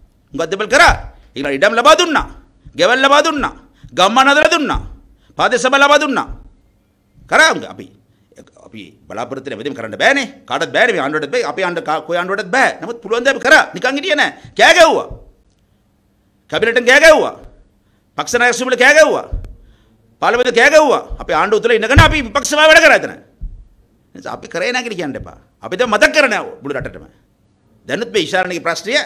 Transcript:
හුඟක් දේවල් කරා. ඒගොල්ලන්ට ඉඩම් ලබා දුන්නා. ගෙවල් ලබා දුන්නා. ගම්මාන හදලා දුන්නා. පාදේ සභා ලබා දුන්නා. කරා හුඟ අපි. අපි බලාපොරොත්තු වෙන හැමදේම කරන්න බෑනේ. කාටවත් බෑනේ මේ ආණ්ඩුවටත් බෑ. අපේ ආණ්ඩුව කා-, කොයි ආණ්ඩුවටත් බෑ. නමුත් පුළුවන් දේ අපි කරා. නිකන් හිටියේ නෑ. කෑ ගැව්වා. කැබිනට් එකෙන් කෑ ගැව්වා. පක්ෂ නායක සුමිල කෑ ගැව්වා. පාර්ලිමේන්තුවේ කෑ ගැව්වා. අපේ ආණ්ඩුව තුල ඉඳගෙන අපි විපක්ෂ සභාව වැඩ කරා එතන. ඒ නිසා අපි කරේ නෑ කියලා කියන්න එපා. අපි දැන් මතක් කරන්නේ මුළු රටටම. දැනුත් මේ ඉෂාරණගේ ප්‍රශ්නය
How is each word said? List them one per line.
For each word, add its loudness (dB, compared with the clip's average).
හුඟක් -6
දේවල් -6
කරා. 4
ඒගොල්ලන්ට -6
ඉඩම් 2
ලබා 4
දුන්නා. -2
ගෙවල් 0
ලබා 4
දුන්නා. -4
ගම්මාන 2
හදලා 4
දුන්නා. -2
පාදේ 0
සභා 0
ලබා 4
දුන්නා. -4
කරා 2
හුඟ -10
අපි. -18
අපි -20
බලාපොරොත්තු -10
වෙන -10
හැමදේම -10
කරන්න -10
බෑනේ. 0
කාටවත් -6
බෑනේ 0
මේ -4
ආණ්ඩුවටත් -6
බෑ. -2
අපේ -6
ආණ්ඩුව -6
කා-, -4
කොයි -6
ආණ්ඩුවටත් -6
බෑ. 0
නමුත් -12
පුළුවන් -6
දේ 2
අපි -4
කරා. 4
නිකන් -4
හිටියේ -2
නෑ. 0
කෑ 6
ගැව්වා. 4
කැබිනට් -2
එකෙන් -2
කෑ 6
ගැව්වා. 4
පක්ෂ -4
නායක 2
සුමිල -2
කෑ 4
ගැව්වා. 4
පාර්ලිමේන්තුවේ 0
කෑ 2
ගැව්වා. 4
අපේ -4
ආණ්ඩුව 0
තුල 0
ඉඳගෙන 2
අපි 4
විපක්ෂ -6
සභාව 4
වැඩ 6
කරා 6
එතන. -4
ඒ -20
නිසා -12
අපි -14
කරේ -4
නෑ -6
කියලා -10
කියන්න -8
එපා. -20
අපි -10
දැන් -2
මතක් 2
කරන්නේ 0
මුළු -8
රටටම. -10
දැනුත් -6
මේ 0
ඉෂාරණගේ -4
ප්‍රශ්නය -4